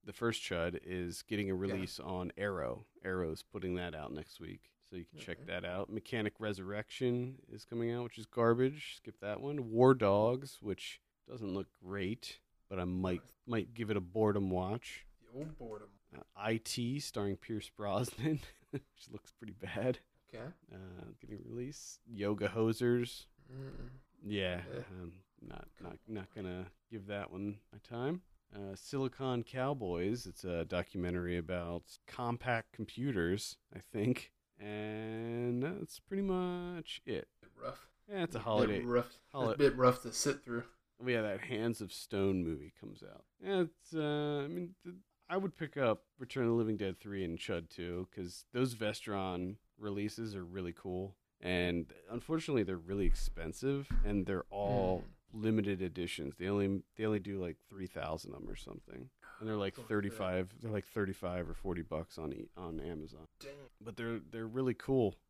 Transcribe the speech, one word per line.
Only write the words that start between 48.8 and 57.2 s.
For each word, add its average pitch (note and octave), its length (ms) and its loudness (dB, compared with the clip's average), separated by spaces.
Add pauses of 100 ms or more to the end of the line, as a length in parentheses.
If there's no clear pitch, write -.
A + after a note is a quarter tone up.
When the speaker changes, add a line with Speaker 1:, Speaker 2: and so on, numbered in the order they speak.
Speaker 1:
releases G#2 560 -2
are F#2 100 -6
really F2 280 -4
cool. F#2+ 440 -4 (240)
And F2+ 520 2 (180)
unfortunately, C3+ 540 2
they're F#2 140 0
really F#2 280 2
expensive, C3 840 2 (160)
and G2+ 220 4
they're F#2+ 240 0
all G2 520 2
Speaker 2:
Mm. - 400 -10
Speaker 1:
limited G#2 400 4
editions. E2+ 540 -2
They F2+ 120 -2
only, G2 340 2 (140)
they A2 80 -2
only G#2+ 160 2